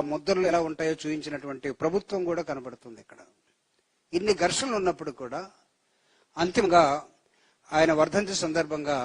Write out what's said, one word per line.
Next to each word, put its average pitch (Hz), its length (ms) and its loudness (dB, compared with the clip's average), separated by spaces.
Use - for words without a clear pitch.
ముద్రలు 185 400 0
ఎలా 170 180 2
ఉంటాయో 160 340 -2
చూపించినటువంటి 147 640 -8
ప్రభుత్వం 185 480 -2
కూడా 170 200 -2
కనబడుతుంది 123 540 -10
ఇక్కడ. - 160 -20
ఇన్ని 202 160 2
ఘర్షణలు 233 360 0
ఉన్నప్పుడు 165 320 -2
కూడా 131 200 -8
అంతిమంగా 175 460 4
ఆయన 160 220 4
వర్ధంతి 190 420 0
సందర్భంగా 151 600 -2